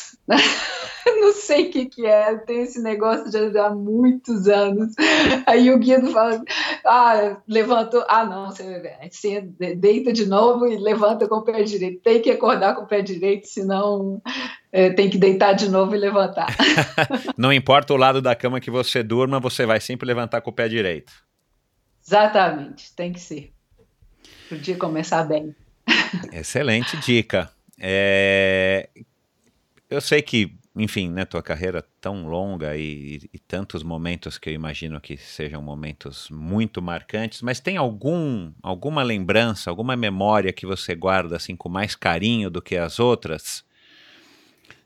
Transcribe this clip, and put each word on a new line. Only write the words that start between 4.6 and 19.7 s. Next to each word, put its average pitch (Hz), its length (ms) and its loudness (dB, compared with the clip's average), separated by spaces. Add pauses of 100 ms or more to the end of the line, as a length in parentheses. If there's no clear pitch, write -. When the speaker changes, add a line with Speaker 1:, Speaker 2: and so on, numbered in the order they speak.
Speaker 1:
Aí 247 240 6
o 262 80 6
Guido 254 340 4
fala, 226 300 2 (440)
"Ah, 220 500 6 (100)
levantou, 226 640 2
ah, 226 180 4
não, 196 200 -8
você, 185 520 -12 (140)
você 202 300 -4
de-, 180 340 -8
deita 220 380 4
de 220 140 0
novo 240 380 4
e 226 120 0
levanta 214 500 2
com 214 80 -2
o 220 80 -2
pé 220 200 0
direito." 185 380 -4
Tem 226 200 4
que 254 100 2
acordar 214 440 2
com - 80 -10
o - 40 -16
pé 208 140 0
direito, 190 460 -2
senão, 196 760 -4 (500)
é, 185 200 6
tem 190 180 2
que 196 80 0
deitar 196 360 6
de 196 160 0
novo 190 240 2
e 208 60 0
levantar. 196 560 0 (400)
<laughs> - 400 -2
Speaker 2:
Não 127 160 2
importa 139 420 4
o 139 40 4
lado 135 240 4
da 127 120 2
cama 127 280 -2
que 131 100 -10
você 123 320 -2
durma, 127 380 0
você 127 240 -2
vai 110 160 2